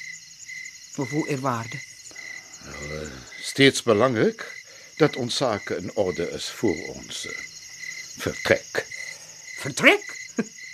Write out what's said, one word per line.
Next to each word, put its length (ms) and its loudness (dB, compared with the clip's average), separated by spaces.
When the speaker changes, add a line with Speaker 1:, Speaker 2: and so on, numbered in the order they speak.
Speaker 1:
Of 140 -2
hoe 180 -2
ervaar 420 -2
dit? 120 -10
Speaker 2:
Wel, 380 -10
eh, 100 -10
steeds 420 6
belangrik 600 4
dat 180 4
ons 200 -2
sake 400 0
in 200 -6
orde 360 2
is 140 -6
voor 300 2
ons, 320 -10
eh, 100 -8
vertrek. 680 0
Speaker 1:
Vertrek? 640 2